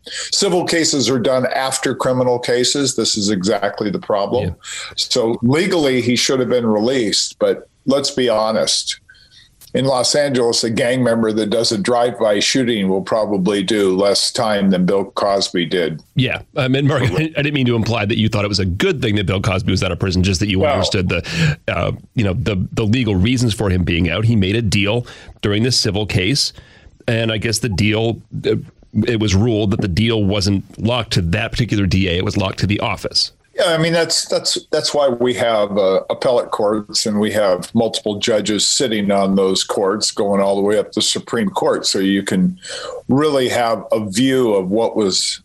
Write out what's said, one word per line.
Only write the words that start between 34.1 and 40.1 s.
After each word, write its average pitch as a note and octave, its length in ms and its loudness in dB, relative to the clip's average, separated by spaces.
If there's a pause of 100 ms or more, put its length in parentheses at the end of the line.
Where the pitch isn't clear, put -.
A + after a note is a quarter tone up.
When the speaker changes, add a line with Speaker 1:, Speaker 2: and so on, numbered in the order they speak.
Speaker 1:
that's, - 280 -2 (140)
that's D3+ 220 -2
why C#3+ 160 4
we B2 240 0
have, G#2+ 440 0
uh, G#2+ 320 2
appellate - 420 0
courts, G#2+ 540 -2
and G#2+ 140 -2
we G#2 140 0
have F#2+ 420 0
multiple G#2+ 420 -2
judges G#2 480 0
sitting G#2+ 460 0
on G2 240 2
those F#2+ 300 2
courts G#2 460 -2